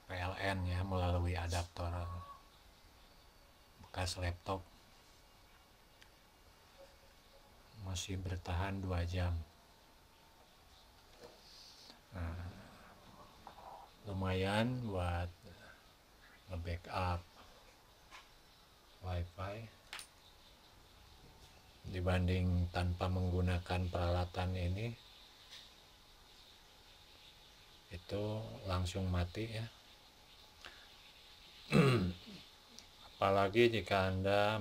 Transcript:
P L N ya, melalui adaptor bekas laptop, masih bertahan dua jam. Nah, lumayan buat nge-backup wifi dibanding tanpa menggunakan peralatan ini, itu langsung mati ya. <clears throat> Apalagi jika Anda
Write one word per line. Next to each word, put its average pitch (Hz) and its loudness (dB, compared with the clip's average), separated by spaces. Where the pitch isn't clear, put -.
P - -18
L 90 -2
N 95 0
ya, 90 0
melalui 87 2
adaptor 87 -2
bekas 92 -4
laptop, 90 -2
masih 92 -4
bertahan 92 -2
dua 90 2
jam. 87 2
Nah, 87 -6
lumayan 98 2
buat 87 0
nge-backup 90 -2
wifi 92 -4
dibanding 90 4
tanpa 92 0
menggunakan 90 2
peralatan 90 0
ini, 95 -2
itu 98 -4
langsung 92 2
mati 90 0
ya. 113 -4
<clears throat> 120 8
Apalagi 98 6
jika 98 4
Anda 101 4